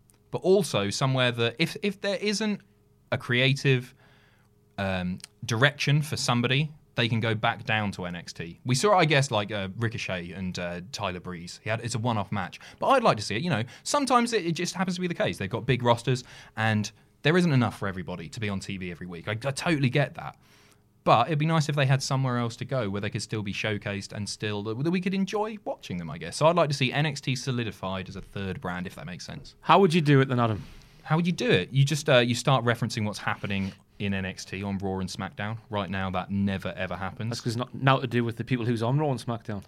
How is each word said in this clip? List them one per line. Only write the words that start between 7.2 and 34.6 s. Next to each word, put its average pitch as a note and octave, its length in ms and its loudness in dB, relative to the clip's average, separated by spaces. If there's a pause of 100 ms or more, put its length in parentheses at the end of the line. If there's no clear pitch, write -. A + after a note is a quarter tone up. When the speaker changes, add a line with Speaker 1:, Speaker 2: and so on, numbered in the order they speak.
Speaker 1:
back A2+ 300 -2
down G#2+ 260 0
to F#2 140 -8
N F2 100 -6
X E2 180 -12
T. E2+ 320 -12
We B2+ 100 2
saw, G3+ 220 4
I E3+ 80 6
guess, C#3 260 4
like, G#2 200 0
uh, G2 260 -4
Ricochet G2+ 540 -4
and, F#2 260 -6
uh, F2 240 -6 (100)
Tyler F#2 280 -6
Breeze. F2 440 -12
He G#2+ 60 -6
had, A2+ 120 -2
it's A#2 140 -6
a A#2 40 -2
one-off A2 320 -2
match. G2 280 -4 (200)
But - 80 0
I'd B3+ 160 4
like D3 140 4
to G#2+ 60 -6
see G2+ 120 -4
it, B2 60 -2
you F3+ 80 -4
know. A2+ 140 0 (200)
Sometimes A#3+ 500 2
it, F#3 120 0
it E3+ 80 -2
just F3 220 -4
happens F#3 200 -2
to F3+ 60 -6
be F3+ 60 -2
the E3+ 60 -2
case. C3+ 240 -2
They've G2 120 -4
got A2+ 160 -4
big B2 180 2
rosters, A#2+ 400 4 (340)
and G#2+ 320 2 (340)
there D#3+ 140 4
isn't F3 140 4
enough A#2+ 260 4
for G#2 100 -4
everybody F2+ 420 -8
to - 100 -12
be G#2 100 -2
on G2 100 -2
T G2 180 -8
V F2+ 140 -6
every F2 160 -10
week. E2+ 200 -10
I, G#2 40 -2
I A2 200 -2
totally C#3+ 380 2
get C#3+ 260 0
that. - 220 -12 (640)
But B2 240 6
it'd D#3+ 100 0
be D3+ 80 0
nice D#3+ 240 2
if C#3+ 60 0
they C#3+ 100 2
had C3+ 160 4
somewhere C3 380 0
else A#2 160 -2
to A#2 100 -8
go A#2+ 240 -2
where G2+ 100 -2
they G2+ 120 -4
could G#2+ 100 -4
still G#2+ 220 -4
be G2+ 100 -6
showcased G2+ 580 -4
and G#2 160 -6
still, G#2 360 -4
that, A2+ 200 -4
that E3 60 0
we F#3 100 2
could F#3 140 -2
enjoy G#3 500 -2
watching - 340 -8
them, E2 120 -8
I D#2+ 80 -8
guess. E2 180 -10
So D3+ 120 4
I'd E3+ 80 4
like D#3+ 140 4
to C#3+ 60 0
see C3 160 0
N D3 140 0
X D3 160 -4
T C3 140 -2
solidified G2 760 -4
as F#2 60 -12
a F#2+ 60 -10
third F#2+ 400 -6
brand, F2+ 260 -6
if - 80 -14
that - 100 -14
makes F2 200 -12
sense. - 360 -14
Speaker 2:
How E3 180 8
would F#3+ 140 8
you F3 80 6
do C#3+ 200 8
it C3+ 80 4
then, B2 100 2
Adam? A2+ 240 2 (400)
Speaker 1:
How D3+ 140 0
would F3 100 0
you F3+ 60 0
do A#3 180 -2
it? F#2 200 2
You C3+ 120 4
just, C#3+ 260 -2
uh, C3 100 8
you A#2+ 140 4
start B2+ 320 2
referencing A2+ 400 0
what's G#2 140 -4
happening G2+ 520 -2 (280)
in G2+ 160 -2
N F#2+ 100 -4
X - 200 -8
T F#2+ 180 -8